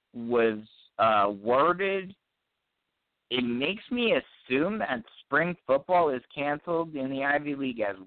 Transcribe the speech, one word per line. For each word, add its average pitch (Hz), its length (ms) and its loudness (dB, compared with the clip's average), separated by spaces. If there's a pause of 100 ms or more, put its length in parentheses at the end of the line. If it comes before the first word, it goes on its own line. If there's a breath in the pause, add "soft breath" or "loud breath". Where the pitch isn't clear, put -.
(120)
was, 117 460 2 (400)
uh, 104 320 4 (100)
worded, 180 760 0 (1160)
it 123 140 -2
makes 131 480 -4
me 240 220 0
assume 151 680 -2
that 123 240 -4 (200)
spring 165 320 0 (100)
football 156 440 2
is 127 100 -2 (140)
canceled 156 640 -4
in 135 140 -4
the 135 120 -4
Ivy 147 320 0
League 131 260 -4
as 101 160 -2 (100)